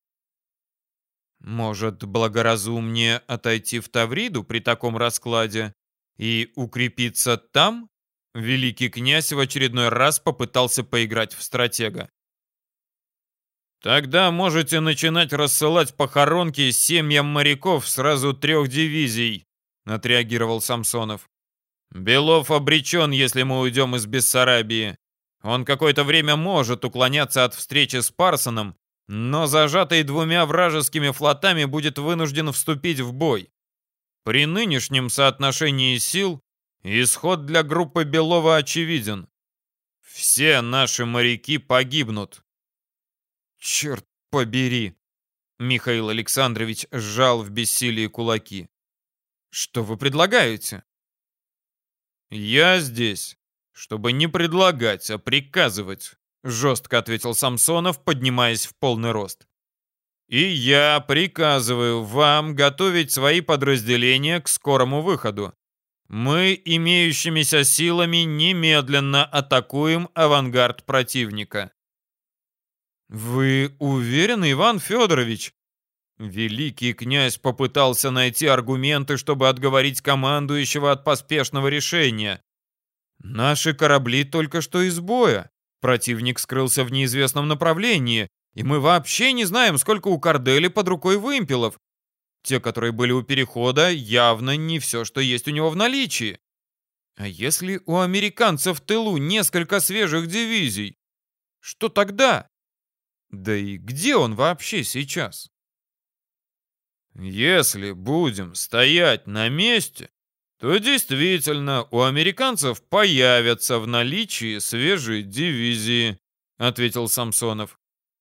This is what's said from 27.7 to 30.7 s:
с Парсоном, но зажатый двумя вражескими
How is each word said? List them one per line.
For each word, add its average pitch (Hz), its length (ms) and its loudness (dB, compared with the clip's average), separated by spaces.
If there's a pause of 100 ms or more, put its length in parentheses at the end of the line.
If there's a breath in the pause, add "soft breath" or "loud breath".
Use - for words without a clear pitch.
с - 100 -2
Парсоном, 120 680 -2 (320)
но 123 380 -2
зажатый 156 560 2
двумя 160 440 0
вражескими 156 640 0